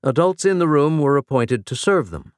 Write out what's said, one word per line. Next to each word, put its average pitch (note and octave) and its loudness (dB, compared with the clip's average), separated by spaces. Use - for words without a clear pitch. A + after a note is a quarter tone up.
Adults D#3+ 0
in F#3+ 2
the E3+ 2
room D3+ 2
were C#3+ 2
appointed B2 -2
to B2+ -8
serve E3+ 0
them D2 -14